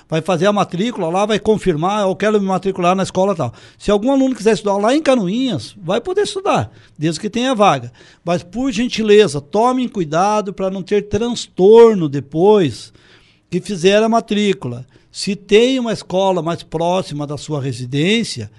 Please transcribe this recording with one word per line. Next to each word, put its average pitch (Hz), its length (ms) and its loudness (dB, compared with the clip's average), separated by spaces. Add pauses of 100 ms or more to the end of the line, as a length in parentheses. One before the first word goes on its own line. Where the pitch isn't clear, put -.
vai 160 140 -2
fazer 180 260 0
a 208 60 2
matrícula 180 560 -2
lá, 190 160 0
vai 214 140 -2
confirmar, 190 680 0
"Eu 190 80 -2
quero 214 240 0
me 196 80 -2
matricular 185 480 0
na 190 80 -2
escola", 185 320 0
tal. 131 180 -4 (240)
Se - 140 -4
algum 208 200 2
aluno 269 240 2
quiser 214 180 2
estudar 202 240 -2
lá 220 180 2
em 320 60 0
Canoinhas, 247 800 -2
vai 185 200 -4
poder 370 220 -2
estudar, 381 480 -2 (260)
desde 156 220 -4
que 208 100 -6
tenha 254 240 -2
vaga. 151 380 2 (320)
Mas, 170 200 -2
por 240 280 -4
gentileza, 208 680 2
tomem 240 480 0
cuidado 196 680 -2
pra 190 160 -4
não 190 120 -8
ter 208 260 -2
transtorno 214 1040 4
depois 160 840 0 (580)
que 175 120 -4
fizer 196 420 2
a 226 60 0
matrícula. 202 760 -2 (260)
Se - 240 -6
tem 233 440 2
uma 233 140 -4
escola 185 480 -2
mais 165 200 -6
próxima 160 640 -4
da 143 120 -8
sua 151 220 -8
residência, 131 1000 -4